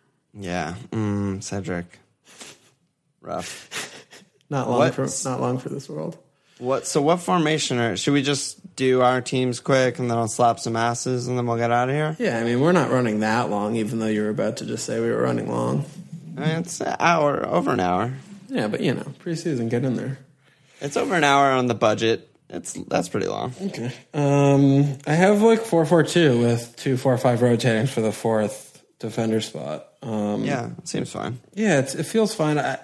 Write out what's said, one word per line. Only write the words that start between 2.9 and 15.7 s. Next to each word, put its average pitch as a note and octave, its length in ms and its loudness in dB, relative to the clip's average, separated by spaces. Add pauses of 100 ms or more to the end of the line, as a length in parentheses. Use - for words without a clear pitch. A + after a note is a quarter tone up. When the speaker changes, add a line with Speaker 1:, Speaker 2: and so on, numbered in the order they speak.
Speaker 1:
Rough. - 760 -10 (300)
Speaker 2:
<laughs> - 260 -18
Not C3+ 200 -2
long C3+ 80 0
Speaker 1:
What D3 160 4
Speaker 2:
for, C3+ 100 -4
Speaker 1:
s- C3+ 220 -6
Speaker 2:
not B2+ 160 -4
long B2 160 0
for - 100 -10
this C#3 220 -10
world. D#3 260 -10 (420)
Speaker 1:
What, B2+ 280 -2
so D3+ 160 0
what E3 180 2
formation D#3 580 0
are, A#2 180 0
should C#3+ 180 0
we C#3+ 80 2
just - 520 -4
do B2+ 280 2
our B2+ 180 4
teams B2+ 400 -2
quick C3 380 2
and B2 120 -2
then A#2 80 0
I'll A#2 80 0
slap A#2 320 2
some A#2 160 -4
asses A#2+ 540 -2
and B2+ 100 -2
then A#2+ 80 -2
we'll A#2+ 120 0
get A#2 120 2
outta B2 220 2
here? D#3 260 -2
Speaker 2:
Yeah, E3+ 200 -2
I A#2 60 -2
mean, A#2+ 160 2
we're D#3+ 120 4
not C#3 180 4
running A#2+ 300 2
that G#2+ 300 0
long, G#2 260 -2
even A2+ 220 -4
though A2 100 -2
you G#2+ 140 0
were G#2+ 80 -2
about G#2+ 280 -2
to A2 80 -10
just A#2 180 -6
say A2+ 160 -4
we A#2 100 0
were A2+ 120 0
running A#2 280 -2
long. A#2+ 340 -2 (520)